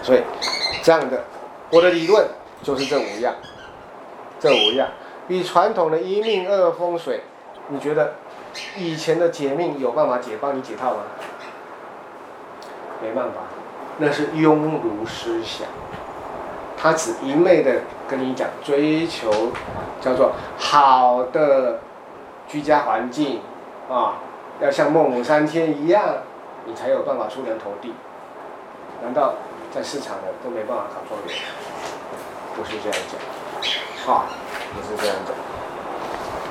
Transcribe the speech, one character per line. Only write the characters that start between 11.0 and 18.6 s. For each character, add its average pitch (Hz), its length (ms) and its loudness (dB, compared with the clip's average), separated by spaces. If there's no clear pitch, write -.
没 110 100 -4
办 - 140 -2
法， - 160 -6
那 151 140 4
是 147 180 0
庸 156 260 8
儒 - 240 -2
思 113 380 -4
想， - 240 -8
他 160 120 6
只 - 280 0
一 135 120 -2
昧 170 280 8
的 120 200 4
跟 135 100 0
你 131 140 -2
讲 120 140 -2